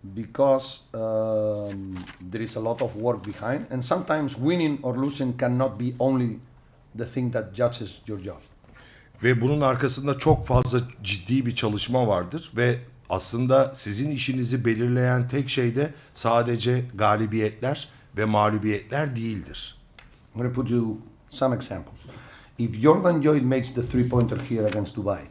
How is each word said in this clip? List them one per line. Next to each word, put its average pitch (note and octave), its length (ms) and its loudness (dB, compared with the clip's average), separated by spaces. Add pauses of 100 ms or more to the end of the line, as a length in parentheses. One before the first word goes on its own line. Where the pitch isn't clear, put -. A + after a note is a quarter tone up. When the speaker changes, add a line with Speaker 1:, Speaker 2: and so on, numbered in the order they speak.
Speaker 1:
Because, C3+ 720 0 (160)
um, G#2+ 1000 -2 (360)
there A2+ 120 -4
is A2 140 -8
a A2 60 -4
lot A#2 180 -2
of G#2+ 120 -2
work G#2+ 340 -2
behind, A#2+ 440 -6
and B2+ 100 -4
sometimes D#3 540 -2
winning D3 500 0
or B2 100 -2
losing C3 460 -2
cannot B2 380 0
be A#2+ 60 -2 (140)
only B2+ 380 2 (600)
the A#2 80 -4
thing B2 280 -4
that G2+ 220 -4
judges A#2+ 520 -4
your G#2 120 -8
job. F#2 160 -12 (880)
Speaker 2:
Ve A#2+ 180 4
bunun D3 200 2
arkasında C3+ 560 0
çok - 300 4
fazla B2 320 4 (240)
ciddi G2+ 420 0
bir A#2+ 100 -2
çalışma A2+ 520 0
vardır F#2+ 480 -2
ve A#2+ 200 4 (340)
aslında B2+ 680 2
sizin A2 360 -4
işinizi B2+ 540 -2
belirleyen B2 640 2
tek C3 220 -2
şey A#2+ 260 0
de D3 180 -2 (200)
sadece A#2+ 720 2 (100)
galibiyetler G#2+ 920 0 (280)
ve G#2+ 80 2
mağlubiyetler G#2+ 920 2
değildir. - 600 -8 (580)
Speaker 1:
I'm A#2 60 -4
gonna A#2+ 120 -2
put B2 180 -2
you A2+ 260 0 (320)
some B2+ 260 0
examples. - 440 -10 (580)
If G#2+ 240 -2
Jordan E3 420 6
Lloyd D3 200 4
makes B2+ 300 0
the A#2+ 80 -2
three-pointer B2 560 2 (120)
here A2+ 160 0
against G#2 300 -2
Dubai G2 240 -2 (120)